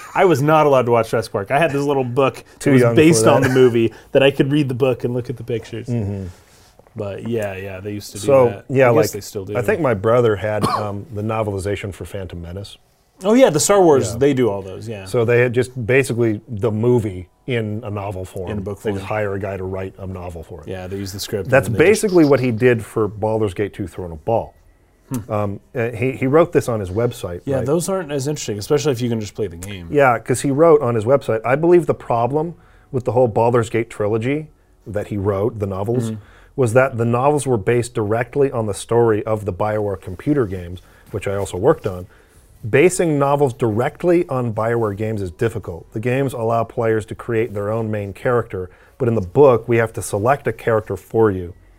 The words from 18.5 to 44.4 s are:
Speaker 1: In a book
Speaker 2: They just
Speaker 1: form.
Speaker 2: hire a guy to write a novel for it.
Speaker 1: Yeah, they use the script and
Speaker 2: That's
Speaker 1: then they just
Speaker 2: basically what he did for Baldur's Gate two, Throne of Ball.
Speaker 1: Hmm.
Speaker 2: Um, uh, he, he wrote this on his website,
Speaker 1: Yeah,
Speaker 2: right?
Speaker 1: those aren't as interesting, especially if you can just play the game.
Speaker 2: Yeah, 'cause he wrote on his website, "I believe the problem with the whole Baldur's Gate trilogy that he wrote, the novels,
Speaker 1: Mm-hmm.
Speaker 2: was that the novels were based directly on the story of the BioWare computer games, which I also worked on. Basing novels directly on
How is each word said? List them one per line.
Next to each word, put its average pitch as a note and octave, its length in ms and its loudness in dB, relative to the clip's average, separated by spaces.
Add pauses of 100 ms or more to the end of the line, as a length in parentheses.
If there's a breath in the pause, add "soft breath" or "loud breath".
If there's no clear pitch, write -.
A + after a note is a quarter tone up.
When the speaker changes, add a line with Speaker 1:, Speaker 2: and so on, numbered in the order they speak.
Speaker 1:
In G#2+ 60 -6
a G2+ 40 -6
book G2+ 200 -10
Speaker 2:
They A2 100 -4
just G2 140 -6
Speaker 1:
form. - 20 -12
Speaker 2:
hire G#2+ 280 -4
a G2 40 -6
guy G2 180 -6
to F#2 60 -8
write F#2+ 340 -8
a G2 100 -12
novel F2 360 -12
for E2 180 -16
it. - 60 -20
Speaker 1:
Yeah, F#2 200 -10
they G2 100 -8
use G2 160 -8
the G2+ 60 -10
script G2 260 -6
and B2+ 60 -8
Speaker 2:
That's B2+ 180 4
Speaker 1:
then A2 80 -4
they D3+ 120 6
just G#3+ 120 4
Speaker 2:
basically F3+ 240 4
what C#3 160 4
he B2+ 100 0
did A2+ 320 2
for A2 240 -2
Baldur's G#2+ 460 -2
Gate G2+ 200 -4
two, G2 140 -8
Throne F2 240 -12
of D#2+ 140 -14
Ball. G#2 280 -2 (560)
Speaker 1:
Hmm. A#2+ 220 -8
Speaker 2:
Um, G#2 280 -4 (160)
uh, A#2+ 160 -2
he, B2 220 -4
he B2+ 140 -4
wrote D#3 240 4
this C3+ 160 0
on A#2 120 -2
his F#2 100 -6
website, G2 560 -4
Speaker 1:
Yeah, C3+ 120 -2
Speaker 2:
right? A#2+ 80 -4
Speaker 1:
those D#3+ 220 -2
aren't F#3 240 -4
as C#3 160 -4
interesting, D3 300 -6
especially C#3+ 340 0
if A#2+ 100 -4
you B2 80 -2
can A2+ 120 -2
just G#2 140 -10
play G#2+ 120 -4
the E2+ 80 -12
game. F2+ 360 -12
Speaker 2:
Yeah, C3+ 280 4
'cause B2 220 -4
he C#3+ 100 -2
wrote D3 300 6
on A#2+ 140 0
his G#2 100 -2
website, A#2 400 0
"I B2 100 0
believe E3+ 300 4
the C3+ 80 0
problem C#3 600 -2 (360 soft breath)
with C3 140 -6
the B2+ 80 -2
whole B2 140 4
Baldur's A2+ 420 2
Gate - 200 -2
trilogy A#2 600 -4 (380)
that G#2 200 -6
he G#2 100 -6
wrote, G2+ 420 -2
the G2+ 80 -2
novels, A2 440 -4
Speaker 1:
Mm-hmm. A2 100 -10 (360 soft breath)
Speaker 2:
was B2 160 2
that B2+ 240 4
the A#2 80 0
novels C3 400 2
were B2+ 120 0
based A#2 360 -2
directly A#2+ 580 -2
on A#2 140 -4
the G2+ 80 -4
story A2 520 2
of G#2+ 200 -4
the G2+ 80 -4
BioWare G#2+ 480 -4
computer B2+ 460 -2
games, F2+ 340 -10 (300 soft breath)
which G#2 160 -6
I G2 80 -4
also G2 220 -6
worked C#3 280 2
on. F#2 220 -8 (600 soft breath)
Basing D3+ 520 2
novels C#3 340 2
directly D3 720 0
on B2 260 -4